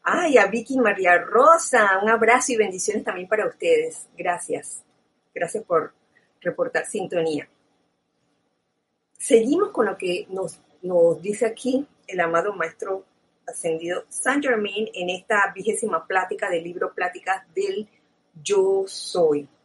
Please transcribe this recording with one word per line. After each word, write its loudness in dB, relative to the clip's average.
Ay, 2
a 6
Vicky -4
María 4
Rosa, 4
un 2
abrazo 4
y 0
bendiciones -2
también -6
para 0
ustedes. 0
Gracias, -6
gracias -6
por 0
reportar -4
sintonía. -4
Seguimos 2
con 0
lo -4
que -6
nos, -8
nos 2
dice -2
aquí -2
el -6
amado 0
Maestro -6
Ascendido -6
Saint -2
Germain -2
en -6
esta 0
vigésima -4
plática -2
del -2
libro -6
Pláticas -6
del -4
Yo 2
Soy. 0